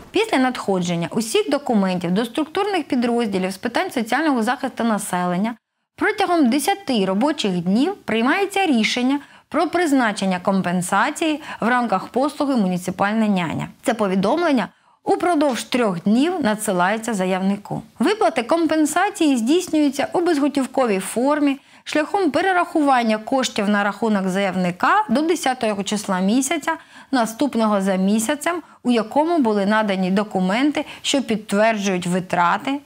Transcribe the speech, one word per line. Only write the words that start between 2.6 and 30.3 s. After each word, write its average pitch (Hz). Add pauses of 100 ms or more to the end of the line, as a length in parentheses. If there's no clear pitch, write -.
підрозділів 233
з 190
питань 285
соціального 254
захисту 254
населення 190 (420)
протягом 349
десяти 277
робочих 214
днів 196
приймається 370
рішення 254 (280)
про 240
призначення 247
компенсації 196 (200)
в 208
рамках 233
послуги 277
"Муніципальна 196
няня". 170 (140)
Це 233
повідомлення 220 (360)
упродовж 311
трьох 202
днів 254
надсилається 214
заявнику. 190 (160)
Виплати 339
компенсації 311
здійснюються 294
у -
безготівковій 269
формі 277 (300)
шляхом 320
перерахування 294
коштів 220
на 202
рахунок 202
заявника 190
до 247
десятого 247
числа 196
місяця, 277 (340)
наступного 226
за 190
місяцем, 226 (200)
у 247
якому 277
були 214
надані 196
документи, 208 (180)